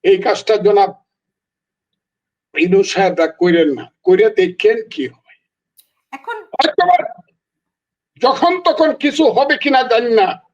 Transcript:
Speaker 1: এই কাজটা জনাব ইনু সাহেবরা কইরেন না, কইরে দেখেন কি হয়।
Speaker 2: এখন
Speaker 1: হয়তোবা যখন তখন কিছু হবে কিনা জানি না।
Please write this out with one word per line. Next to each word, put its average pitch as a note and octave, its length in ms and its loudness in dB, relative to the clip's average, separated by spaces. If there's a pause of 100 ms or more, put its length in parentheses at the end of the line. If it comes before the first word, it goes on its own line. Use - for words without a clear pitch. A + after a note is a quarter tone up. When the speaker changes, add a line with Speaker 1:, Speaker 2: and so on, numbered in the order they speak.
Speaker 1:
এই F#3+ 140 4
কাজটা B3 400 -2
জনাব G4 460 0 (1500)
ইনু F#3 260 2
সাহেবরা E3 440 -2
কইরেন E3 460 0
না, - 180 -12 (120)
কইরে F#3 260 4
দেখেন G#3+ 640 0
কি C3 160 -8
হয়। - 280 -20 (760)
Speaker 2:
এখন G#4+ 320 -14
Speaker 1:
হয়তোবা - 760 -2 (1000)
যখন F4 400 0
তখন D#4+ 320 0
কিছু D4 320 -2
হবে C#4 320 0
কিনা C4+ 260 0
জানি A#3 320 0
না। G3 260 0 (120)